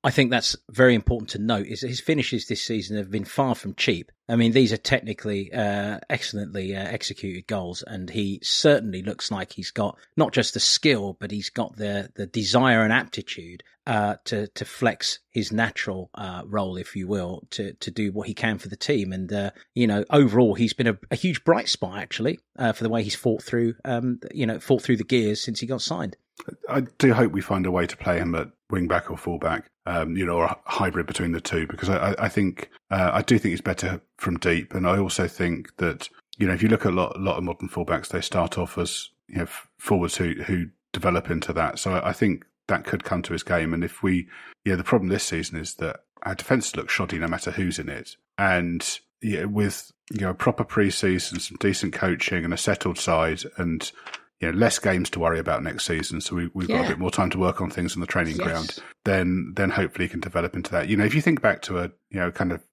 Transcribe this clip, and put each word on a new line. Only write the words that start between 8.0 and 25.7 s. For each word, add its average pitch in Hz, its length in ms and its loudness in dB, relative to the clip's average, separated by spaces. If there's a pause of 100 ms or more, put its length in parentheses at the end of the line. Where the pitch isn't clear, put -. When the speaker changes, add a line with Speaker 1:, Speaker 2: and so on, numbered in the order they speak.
Speaker 1:
he 101 340 -4
certainly 110 600 2
looks - 280 -6
like 95 220 -6
he's - 180 -10
got - 280 -4 (180)
not 156 160 4
just - 220 2
the 110 60 -2
skill, 101 600 4
but 104 100 -8
he's 104 200 -6
got - 260 -4
the, 101 400 -4
the 98 100 -4
desire 117 580 4
and 110 80 4
aptitude, 90 680 -4 (240)
uh, 104 280 0 (100)
to, 104 240 -2
to - 160 -10
flex - 540 -2 (120)
his 110 220 -2
natural, 107 600 -2
uh, 92 320 -10
role, 95 320 -4
if - 180 -10
you 92 100 -6
will, 92 440 -4
to, 98 240 -8
to - 160 -10
do 104 220 -2
what 101 140 -6
he 107 60 -6
can 110 240 -2
for 95 120 -12
the 98 80 -10
team. 104 360 0
And, 92 180 -6
uh, 101 200 -2 (240)
you 123 120 4
know, 104 220 2
overall, 120 460 8
he's 113 180 2
been 120 140 0
a, 104 120 2 (120)
a 135 60 2
huge 180 280 -2
bright - 240 4
spot, 95 300 -4
actually, 120 420 -4 (180)
uh, 113 140 2
for - 100 -4
the 113 60 0
way 113 140 2
he's 104 120 -2
fought 113 280 0
through, 117 320 0 (100)
um, 123 360 -2 (120)
you 131 140 0
know, 110 120 -2
fought - 220 2
through 120 160 4
the 107 80 -4
gears 107 380 2
since 110 180 -6
he 117 60 -6
got 123 160 -4